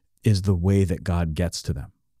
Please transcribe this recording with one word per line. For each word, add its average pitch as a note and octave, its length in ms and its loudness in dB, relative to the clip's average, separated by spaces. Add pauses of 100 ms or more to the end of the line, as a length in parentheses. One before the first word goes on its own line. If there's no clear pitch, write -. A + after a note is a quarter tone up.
(240)
is G2 200 2
the G2 100 2
way G2 300 2
that E2+ 200 -4
God F2 300 -2
gets E2+ 300 -4
to E2 100 -4
them C2+ 180 -10 (280)